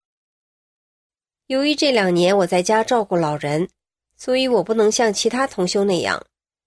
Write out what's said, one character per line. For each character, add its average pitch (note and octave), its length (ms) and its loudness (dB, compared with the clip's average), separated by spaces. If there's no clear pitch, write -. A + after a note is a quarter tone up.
由 C4+ 160 0
于 D4 100 2
这 C#4+ 160 0
两 G3 240 2
年 F3 240 2
我 F#3 80 2
在 F3+ 160 0
家 A3 220 0
照 A#3 180 0
顾 F#3+ 140 -4
老 D3+ 200 -2
人， D3+ 320 -4
所 B3+ 200 -4
以 C4 100 0
我 A#3+ 160 2
不 A3 100 -4
能 A3 180 2
像 A3 220 2
其 G3+ 160 -2
他 C4 200 -2
同 F3+ 180 -2
修 G3+ 160 0
那 G3 180 0
样， G2 240 -4